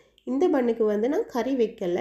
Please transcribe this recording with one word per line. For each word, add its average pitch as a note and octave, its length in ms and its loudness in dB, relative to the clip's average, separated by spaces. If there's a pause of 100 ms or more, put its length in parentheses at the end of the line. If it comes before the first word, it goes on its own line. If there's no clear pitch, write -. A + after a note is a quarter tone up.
(260)
இந்த C4+ 220 0
பன்னுக்கு A#3+ 360 2
வந்து G#3 240 0
நான் E4+ 240 0
கறி C4 240 -2
வைக்கல. F#3+ 440 -2